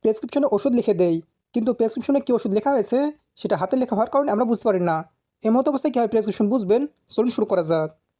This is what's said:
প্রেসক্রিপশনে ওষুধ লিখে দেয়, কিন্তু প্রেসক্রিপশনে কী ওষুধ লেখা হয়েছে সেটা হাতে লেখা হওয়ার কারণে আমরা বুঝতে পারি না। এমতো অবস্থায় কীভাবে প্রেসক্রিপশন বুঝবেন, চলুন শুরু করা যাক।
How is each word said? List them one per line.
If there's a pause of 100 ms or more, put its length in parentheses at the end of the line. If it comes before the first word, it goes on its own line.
প্রেসক্রিপশনে
ওষুধ
লিখে
দেয়, (360)
কিন্তু
প্রেসক্রিপশনে
কী
ওষুধ
লেখা
হয়েছে (240)
সেটা
হাতে
লেখা
হওয়ার
কারণে
আমরা
বুঝতে
পারি
না। (400)
এমতো
অবস্থায়
কীভাবে
প্রেসক্রিপশন
বুঝবেন, (280)
চলুন
শুরু
করা
যাক। (300)